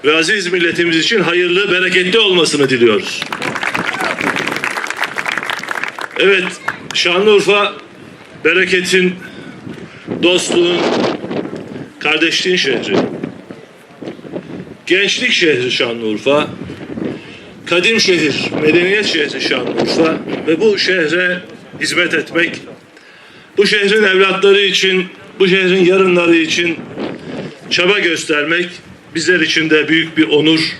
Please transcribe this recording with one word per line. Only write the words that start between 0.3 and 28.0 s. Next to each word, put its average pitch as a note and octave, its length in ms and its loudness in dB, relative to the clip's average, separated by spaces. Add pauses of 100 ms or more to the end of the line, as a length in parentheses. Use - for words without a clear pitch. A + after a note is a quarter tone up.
milletimiz E3+ 440 2
için F#3+ 240 2
hayırlı, F3 520 2
bereketli F3+ 460 2
olmasını D#3+ 520 2
diliyoruz. A#2 500 2 (3000)
Evet, F#3 260 2 (500)
Şanlıurfa G3 800 4 (720)
bereketin, F3+ 680 2 (1080)
dostluğun, F3 540 2 (1200)
kardeşliğin E3 560 0
şehri. A2+ 400 -2 (1900)
Gençlik G3+ 460 0
şehri C3 380 2
Şanlıurfa, A#2 800 0 (1160)
kadim F#3+ 340 2
şehir, D#3 340 2 (280)
medeniyet F3+ 440 2
şehri D3 340 -2
Şanlıurfa C3 760 0 (300)
ve D#3+ 140 2
bu G#3 180 4
şehre F3+ 600 0 (420)
hizmet D#3 340 0
etmek, D#3+ 460 -2 (960)
bu G3+ 100 4
şehrin G#3 360 2
evlatları G3 580 4
için, F#3 460 0 (320)
bu F#3+ 100 4
şehrin F#3 360 4
yarınları F3 520 4
için E3 400 0 (960)
çaba F#3+ 280 2
göstermek E3 680 0 (460)